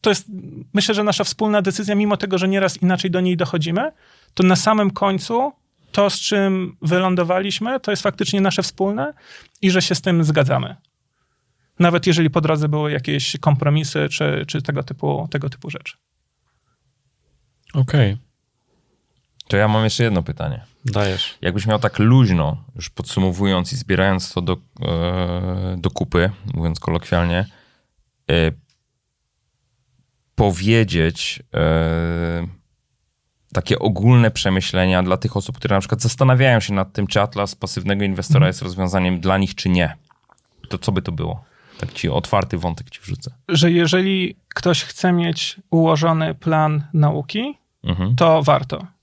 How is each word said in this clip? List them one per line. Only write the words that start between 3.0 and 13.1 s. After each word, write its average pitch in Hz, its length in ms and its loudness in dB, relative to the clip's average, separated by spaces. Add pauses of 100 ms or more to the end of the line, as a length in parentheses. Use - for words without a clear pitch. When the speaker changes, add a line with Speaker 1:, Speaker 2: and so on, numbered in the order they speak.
Speaker 1:
do 180 100 0
niej 180 160 0
dochodzimy, 175 540 -2 (420)
to 185 100 0
na 185 120 6
samym 214 360 2
końcu 214 600 -2 (400)
to, 202 180 2
z - 100 -6
czym 190 640 0
wylądowaliśmy, 185 1000 0
to 208 120 -4
jest - 120 -4
faktycznie 202 380 -2
nasze 190 220 0
wspólne 214 500 -4 (480)
i 190 100 2
że 180 100 2
się - 140 -2
z - 60 -6
tym 170 220 2
zgadzamy. 135 520 0 (1040)
Nawet 170 280 2
jeżeli 160 220 4
po 170 120 0
drodze 151 280 0
były 151 220 -2
jakieś 143 460 -4